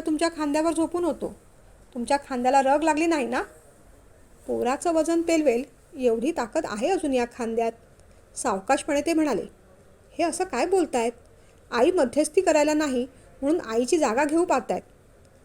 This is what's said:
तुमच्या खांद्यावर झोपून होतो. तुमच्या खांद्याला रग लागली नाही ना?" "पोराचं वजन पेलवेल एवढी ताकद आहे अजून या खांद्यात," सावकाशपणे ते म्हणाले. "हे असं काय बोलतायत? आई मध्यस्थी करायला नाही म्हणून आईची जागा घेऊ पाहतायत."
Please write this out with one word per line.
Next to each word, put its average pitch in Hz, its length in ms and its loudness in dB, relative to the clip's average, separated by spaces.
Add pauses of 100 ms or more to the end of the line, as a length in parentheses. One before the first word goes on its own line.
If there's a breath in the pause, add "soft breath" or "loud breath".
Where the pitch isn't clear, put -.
तुमच्या 320 240 0
खांद्यावर 311 440 -2
झोपून 330 300 -2
होतो. 269 320 -4 (580)
तुमच्या 247 240 -2
खांद्याला 269 440 2
रग 277 200 2
लागली 311 240 2
नाही 311 200 0
ना?" 247 160 -4 (1040)
"पोराचं 254 460 -2
वजन 330 280 2
पेलवेल 302 420 0 (360)
एवढी 240 320 0
ताकद 311 340 -4
आहे 220 240 -4
अजून 311 240 0
या 240 120 2 (120)
खांद्यात," 226 340 -2 (640 soft breath)
सावकाशपणे 285 640 0
ते 320 120 0
म्हणाले. 294 300 0 (760)
"हे 320 60 0
असं 339 200 -2
काय 302 220 -2
बोलतायत? 285 460 0 (600 soft breath)
आई 247 200 4
मध्यस्थी 302 500 0
करायला 302 320 4
नाही 269 340 0 (340 soft breath)
म्हणून 302 200 0
आईची 247 360 0
जागा 269 260 2
घेऊ 320 220 2
पाहतायत." 262 360 -2 (640)